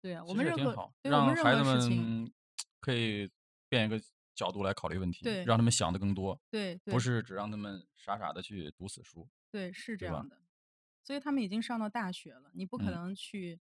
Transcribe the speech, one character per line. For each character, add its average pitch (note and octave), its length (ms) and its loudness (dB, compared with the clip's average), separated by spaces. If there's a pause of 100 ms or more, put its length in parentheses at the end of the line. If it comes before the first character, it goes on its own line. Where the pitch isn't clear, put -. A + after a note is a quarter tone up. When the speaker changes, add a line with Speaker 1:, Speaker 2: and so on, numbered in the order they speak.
Speaker 1:
对 F3+ 120 -6
啊， E3+ 100 -10
我 F3 100 -6
们 A#3+ 100 4
任 E4 100 2
何， D#4+ 40 0
Speaker 2:
其 C#4 60 2
实 C4 40 4
也 A3+ 60 0
挺 - 20 -6
好， - 260 -8
Speaker 1:
对， C#4+ 100 2
我 D3 120 8
们 - 100 6
任 D#4+ 100 2
何 - 80 8
事 C#3 100 8
情 - 20 4
Speaker 2:
让 C3 120 4
孩 B2 100 6
子 A#2 160 4
们 A2+ 300 -2 (480)
可 C3 140 0
以 G#2+ 360 0 (380)
变 A#2 180 4
一 - 20 0
个 A2 140 0 (320)
角 F#2 160 0
度 F#2+ 120 -4
来 G2 100 2
考 - 160 -4
虑 E2 100 -2
问 F#2 140 0
题， - 100 -8
Speaker 1:
对。 G3 220 -2
Speaker 2:
让 A#2 120 6
他 A#2 60 6
们 A#2 80 8
想 F2 220 2
得 F#2 60 0
更 G2 160 2
多， F#2+ 260 -4 (100)
Speaker 1:
对， F3+ 340 -4
对。 G3+ 80 -4
Speaker 2:
不 B2 60 4
是 A#2+ 240 2
只 F#2+ 120 -10
让 G2+ 160 -4
他 G#2+ 60 -6
们 G2+ 300 -8 (100)
傻 G2+ 220 -6
傻 F2 140 -6
地 F2+ 100 -8
去 F2 340 -8
读 F2+ 120 -10
死 - 160 -14
书， - 240 -20 (220)
Speaker 1:
对， F#3+ 220 -8
是 G#3+ 240 -10
这 F3+ 100 -8
样 E3 220 -6
的。 - 80 -20
Speaker 2:
对 - 40 -20
吧？ - 60 -20 (580)
Speaker 1:
所 C#4 100 -6
以 C#4+ 60 -2
他 C#4+ 100 -4
们 C#4 120 2
已 G3 60 -2
经 G#3+ 140 -2
上 A#3 160 -4
到 G#3+ 100 -2
大 G#3 220 -4
学 D#3 240 -12
了， C3+ 200 -20
你 F3+ 120 -8
不 B3 120 -8
可 G3 120 0
能 F3 240 -4
去 F3+ 400 -10
Speaker 2:
嗯。 E3+ 60 -20 (120)